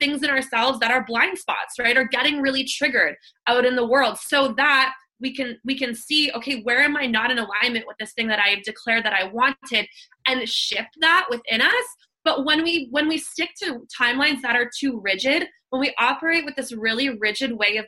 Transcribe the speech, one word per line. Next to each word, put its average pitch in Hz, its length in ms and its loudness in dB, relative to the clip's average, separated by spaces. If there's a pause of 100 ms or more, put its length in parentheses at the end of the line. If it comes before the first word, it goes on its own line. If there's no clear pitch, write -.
things 285 240 0
in 294 80 0
ourselves 262 480 0
that 226 100 0
are 254 160 2
blind 262 320 0
spots, - 400 -6
right? 240 180 2
Or 254 100 4
getting 277 360 0
really 269 220 0
triggered 226 520 0 (300)
out 240 180 4
in 254 120 2
the 240 100 0
world, 233 320 2
so 277 400 0
that 262 380 4 (240)
we 262 160 -6
can, 247 280 -6
we 262 140 -2
can 247 160 -4
see, 302 380 0
"Okay, 233 300 -6
where 240 180 2
am 294 180 2
I 277 80 0
not 226 240 2
in 247 80 2
alignment 220 480 -2
with - 140 -16
this 214 140 -10
thing 226 160 -2
that 214 100 2
I 202 100 4
have 202 140 0
declared 220 420 -2
that 208 80 2
I 190 120 2
wanted?" 233 640 0 (380)
and 254 240 -2
shift - 400 -4 (120)
that 339 280 4
within 233 320 -2
us. 466 240 2 (400)
But 302 180 2
when 302 200 2
we, 330 280 -2
when 302 160 0
we 311 120 0
stick - 320 -6 (100)
to 254 240 -8 (160)
timelines 269 400 2
that 240 140 0
are 240 220 0
too 254 220 -2
rigid, 247 480 0 (220)
when 262 100 -4
we 285 200 -2
operate 302 460 0
with 285 100 -10
this 262 180 -8
really 226 360 0
rigid 214 440 -2
way 208 240 0
of 214 100 -4